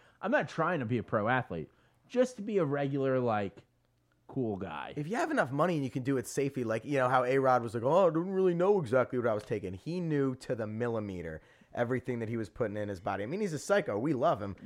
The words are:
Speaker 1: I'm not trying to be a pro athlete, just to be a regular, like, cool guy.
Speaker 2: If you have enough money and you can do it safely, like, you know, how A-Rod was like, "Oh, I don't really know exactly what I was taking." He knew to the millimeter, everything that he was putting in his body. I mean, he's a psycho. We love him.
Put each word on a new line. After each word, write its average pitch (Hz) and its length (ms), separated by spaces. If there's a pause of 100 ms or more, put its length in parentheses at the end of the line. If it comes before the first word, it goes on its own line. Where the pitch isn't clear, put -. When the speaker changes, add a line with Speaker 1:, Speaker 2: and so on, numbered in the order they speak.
(240)
Speaker 1:
I'm 202 80
not 247 180
trying 160 300
to 123 60
be 117 120
a 101 60
pro 107 240
athlete, 104 420 (380)
just 247 300
to 214 40
be 208 160
a 170 80
regular, 139 540
like, 107 420 (640)
cool 113 300
guy. 76 380
Speaker 2:
If 147 120
you 214 100
have 330 120
enough 202 220
money 160 240
and 143 80
you 127 80
can 127 120
do 135 140
it 117 100
safely, 139 360
like, 113 200
you 139 140
know, 127 120
how 127 160
A-Rod 131 360
was 117 140
like, 113 80
"Oh, 170 240
I - 20
don't 165 200
really 190 260
know 190 240
exactly 127 400
what 117 80
I 113 60
was 107 100
taking." 98 300
He 160 260
knew 143 360
to 131 200
the 107 120
millimeter, 104 720 (360)
everything 120 420
that 113 80
he 117 80
was 110 140
putting 104 260
in 104 140
his 95 100
body. 98 240
I 107 40
mean, 175 120
he's 196 140
a 139 60
psycho. 190 380
We 143 160
love 131 280
him. 98 140 (100)